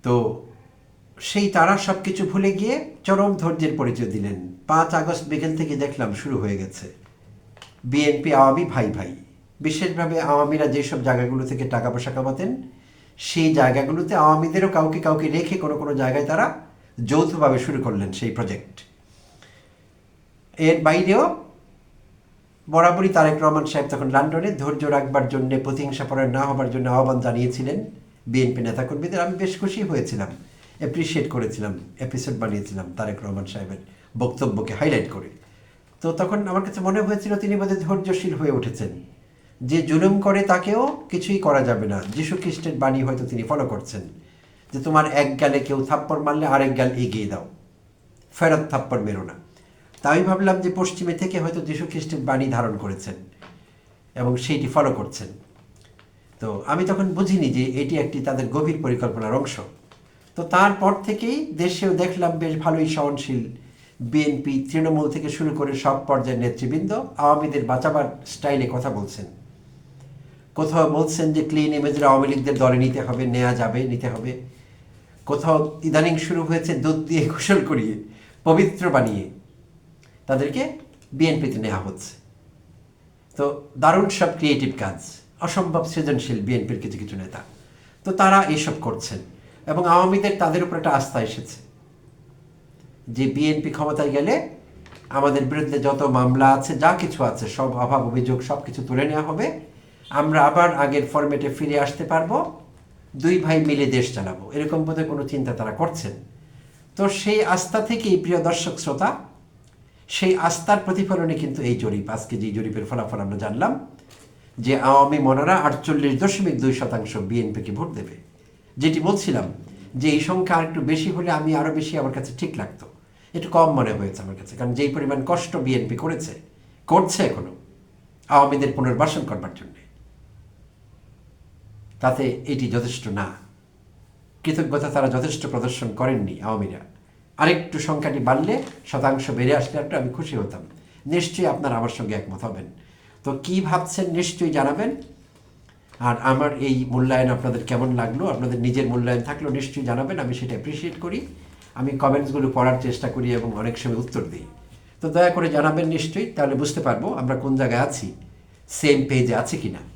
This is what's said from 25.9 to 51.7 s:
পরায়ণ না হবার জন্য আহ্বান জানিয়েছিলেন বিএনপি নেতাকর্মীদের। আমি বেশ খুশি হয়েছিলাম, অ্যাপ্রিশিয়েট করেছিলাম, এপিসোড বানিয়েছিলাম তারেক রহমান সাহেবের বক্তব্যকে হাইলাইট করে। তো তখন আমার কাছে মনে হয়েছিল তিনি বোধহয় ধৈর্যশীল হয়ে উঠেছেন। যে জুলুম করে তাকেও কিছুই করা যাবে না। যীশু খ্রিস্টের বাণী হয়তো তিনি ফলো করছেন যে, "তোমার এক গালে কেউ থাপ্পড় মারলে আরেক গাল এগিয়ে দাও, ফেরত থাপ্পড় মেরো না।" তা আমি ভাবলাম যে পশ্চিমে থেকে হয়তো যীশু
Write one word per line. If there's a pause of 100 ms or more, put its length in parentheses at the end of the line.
পরায়ণ
না
হবার
জন্য
আহ্বান
জানিয়েছিলেন (420)
বিএনপি
নেতাকর্মীদের।
আমি
বেশ
খুশি
হয়েছিলাম, (500)
অ্যাপ্রিশিয়েট
করেছিলাম, (220)
এপিসোড
বানিয়েছিলাম
তারেক
রহমান
সাহেবের (420)
বক্তব্যকে
হাইলাইট
করে। (720)
তো
তখন
আমার
কাছে
মনে
হয়েছিল
তিনি
বোধহয়
ধৈর্যশীল
হয়ে
উঠেছেন। (760)
যে
জুলুম
করে
তাকেও
কিছুই
করা
যাবে
না। (140)
যীশু
খ্রিস্টের
বাণী
হয়তো
তিনি
ফলো
করছেন (720)
যে,
"তোমার
এক
গালে
কেউ
থাপ্পড়
মারলে
আরেক
গাল
এগিয়ে
দাও, (840)
ফেরত
থাপ্পড়
মেরো
না।" (540)
তা
আমি
ভাবলাম
যে
পশ্চিমে
থেকে
হয়তো
যীশু